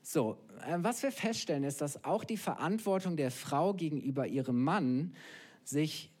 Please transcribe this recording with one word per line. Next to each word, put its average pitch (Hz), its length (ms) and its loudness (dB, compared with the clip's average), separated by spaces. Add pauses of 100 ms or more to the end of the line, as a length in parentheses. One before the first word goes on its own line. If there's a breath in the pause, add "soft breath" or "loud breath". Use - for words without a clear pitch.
So, 113 360 0 (280)
äh, 170 120 -2
was 226 260 0
wir 269 80 2
feststellen, 196 500 0
ist, 143 180 -2
dass 143 240 -4
auch 208 200 2
die 226 120 -2
Verantwortung 190 800 0
der 135 140 2
Frau 156 440 2
gegenüber 143 520 0
ihrem 127 380 2
Mann 156 500 2 (480 loud breath)
sich - 480 -2 (100)